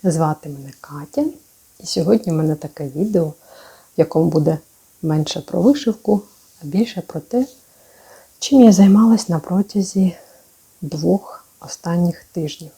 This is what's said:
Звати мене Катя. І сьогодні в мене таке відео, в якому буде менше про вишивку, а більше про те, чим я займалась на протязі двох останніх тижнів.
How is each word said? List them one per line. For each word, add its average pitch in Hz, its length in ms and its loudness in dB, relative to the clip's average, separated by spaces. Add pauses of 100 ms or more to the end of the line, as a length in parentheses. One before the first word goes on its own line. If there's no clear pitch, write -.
Звати 156 460 -2
мене 139 320 -16
Катя. 147 440 -6 (560)
І 180 60 -18
сьогодні 190 460 0
в 160 40 0
мене 156 180 0
таке 151 340 -12
відео, 170 380 -2
в 151 80 -8 (640)
якому 160 340 0
буде 156 280 0 (440)
менше 156 380 -2
про 180 220 -4
вишивку, 208 600 0 (400)
а 160 40 -14
більше 190 340 -4
про - 200 -10
те, 247 260 -4 (920)
чим 277 260 4
я 220 80 10
займалась 202 560 4
на 165 100 -2
протязі 190 800 -2 (640)
двох 165 640 -4 (160)
останніх 175 720 -4
тижнів. 156 440 -10